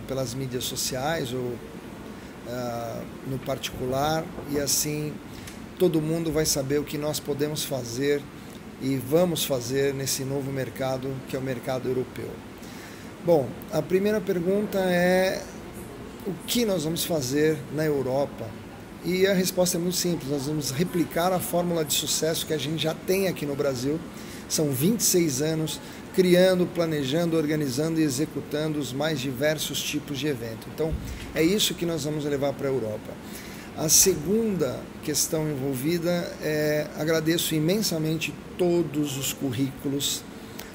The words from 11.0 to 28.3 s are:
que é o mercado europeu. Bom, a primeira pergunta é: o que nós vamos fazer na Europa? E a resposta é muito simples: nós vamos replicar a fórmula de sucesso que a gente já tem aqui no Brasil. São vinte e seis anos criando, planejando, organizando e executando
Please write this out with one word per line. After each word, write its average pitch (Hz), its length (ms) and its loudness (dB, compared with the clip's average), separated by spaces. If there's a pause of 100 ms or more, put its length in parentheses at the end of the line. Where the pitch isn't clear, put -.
que - 60 -4
é 135 40 -2
o 127 40 -4
mercado 127 460 -2
europeu. 123 420 -2 (960)
Bom, 151 220 6 (240)
a 156 100 0
primeira 202 380 2
pergunta 190 580 0
é: 185 640 4 (840)
o 196 80 -2 (140)
que 240 180 2
nós 185 200 2
vamos 165 200 -2
fazer 151 540 2 (160)
na 151 100 0
Europa? 135 600 0 (580)
E 185 220 4
a 196 80 4
resposta 180 420 4
é 170 40 0
muito 175 160 0
simples: 143 340 0
nós 139 160 0
vamos 147 240 -2
replicar 175 600 2
a 175 80 2
fórmula 175 440 2
de 139 80 -2
sucesso 156 540 0
que 156 80 0
a 156 40 0
gente 151 220 -2
já 160 140 0
tem 190 320 2
aqui 156 180 -2
no 143 120 -2
Brasil. 139 420 0 (500)
São 151 220 2
vinte 170 300 4
e - 40 2
seis 151 380 4
anos 160 380 0 (340)
criando, 180 580 8
planejando, 165 640 2
organizando 151 640 2
e 156 40 6
executando 147 760 0